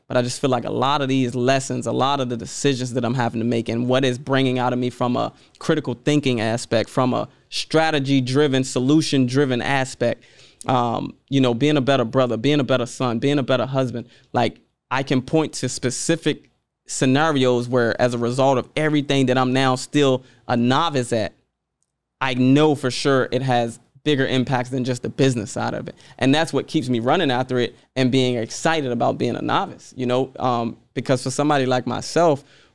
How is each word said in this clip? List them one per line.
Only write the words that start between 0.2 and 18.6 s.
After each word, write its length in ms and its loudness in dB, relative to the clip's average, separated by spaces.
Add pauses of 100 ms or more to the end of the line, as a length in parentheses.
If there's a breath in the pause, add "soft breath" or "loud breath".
just 200 -4
feel 80 2
like 160 0
a 60 -6
lot 300 0
of 60 -2
these 280 0
lessons, 520 -2
a 60 -2
lot 260 0
of 100 -2
the 60 -6
decisions 580 -4
that 120 -2
I'm 80 -2
having 260 -2
to 60 -2
make 240 -2
and 180 -2
what 160 2
is 140 0
bringing 420 0
out 140 -2
of 60 -2
me 100 -2
from 260 -2
a 160 -4 (280 soft breath)
critical 340 -2
thinking 480 0
aspect, 480 -2
from 240 0
a 160 -4 (200 soft breath)
strategy-driven, 1160 0
solution-driven 960 2
aspect, 600 -2 (440 loud breath)
um, 480 -2 (140)
you 100 2
know, 140 4
being 240 2
a 40 2
better 220 2
brother, 320 0
being 240 2
a 60 2
better 200 0
son, 340 -4
being 200 0
a 40 0
better 220 0
husband, 420 -4 (260 soft breath)
like, 260 -2 (320)
I 120 -2
can 180 0
point 320 0
to 160 -6
specific 800 -4 (380)
scenarios 840 2
where 320 0
as 120 2
a 40 -2
result 400 2
of 180 -4